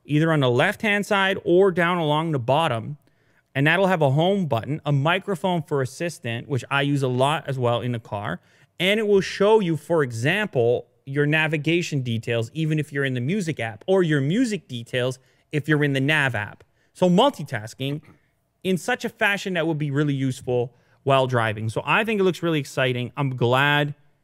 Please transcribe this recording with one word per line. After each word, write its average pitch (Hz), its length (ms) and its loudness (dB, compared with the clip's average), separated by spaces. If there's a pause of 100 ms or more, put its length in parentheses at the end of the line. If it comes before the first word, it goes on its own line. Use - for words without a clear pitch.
either 156 280 2
on 151 80 2
the 131 100 4
left-hand 202 560 0
side 196 380 0
or 185 280 4
down 175 260 0
along 156 340 0
the 143 60 0
bottom, 127 600 -2 (560)
and 139 120 2
that'll 175 200 2
have 180 160 2
a 139 80 4
home 175 360 2
button, 120 380 -4
a 147 80 0
microphone 175 680 -2
for 147 180 -4
assistant, 131 680 -6
which 127 240 -4
I 139 120 0
use 143 200 0
a 135 60 0
lot 135 400 0
as 135 100 -6
well 120 220 0
in 123 120 -4
the 120 60 -4
car, 104 420 -8 (380)
and 196 220 0
it 220 60 -2
will 202 160 4
show 214 380 2
you, 170 160 0
for 165 260 0
example, 123 840 0 (200)
your 143 200 0
navigation 156 760 0
details, 117 520 -2
even 156 240 -2
if 147 140 -6
you're 139 120 -4
in 135 100 -4
the 123 60 -4
music 160 380 -4
app, 113 280 -8
or 190 160 4
your 151 180 2
music 202 480 -2
details 127 500 -4 (340)
if 151 160 -4
you're 147 160 4
in 143 80 2
the 135 80 0
nav 139 340 2
app. - 300 -8 (280)
So 185 160 2
multitasking 151 960 0 (600)
in 185 140 0
such 247 280 -4
a 233 40 -4
fashion 202 460 -2
that 160 120 0
would 160 120 -2
be 151 120 -4
really 143 240 0
useful 127 600 -2 (300)
while 135 220 4
driving. 110 420 0
So - 160 -4
I 180 200 0
think 214 160 -2
it 190 40 2
looks 185 180 0
really 165 160 0
exciting. 127 580 -2
I'm 135 200 -2
glad 143 580 2 (300)